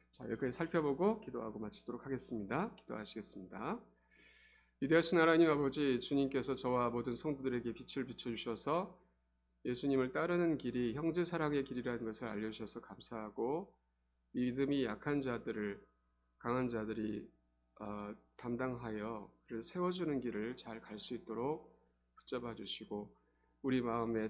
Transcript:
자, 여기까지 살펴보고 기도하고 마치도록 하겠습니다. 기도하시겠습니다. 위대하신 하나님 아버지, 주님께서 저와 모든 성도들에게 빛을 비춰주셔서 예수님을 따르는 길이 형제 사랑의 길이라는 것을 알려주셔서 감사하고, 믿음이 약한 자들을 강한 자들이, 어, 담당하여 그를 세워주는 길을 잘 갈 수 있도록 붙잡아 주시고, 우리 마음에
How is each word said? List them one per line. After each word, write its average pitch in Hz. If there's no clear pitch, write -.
자, -
여기까지 120
살펴보고 165
기도하고 110
마치도록 117
하겠습니다. 127
기도하시겠습니다. 107
위대하신 160
하나님 165
아버지, 139
주님께서 135
저와 123
모든 120
성도들에게 123
빛을 135
비춰주셔서 123
예수님을 131
따르는 165
길이 123
형제 165
사랑의 156
길이라는 123
것을 110
알려주셔서 107
감사하고, 117
믿음이 135
약한 135
자들을 110
강한 123
자들이, 110
어, 104
담당하여 117
그를 117
세워주는 180
길을 117
잘 113
갈 107
수 -
있도록 117
붙잡아 120
주시고, 104
우리 131
마음에 113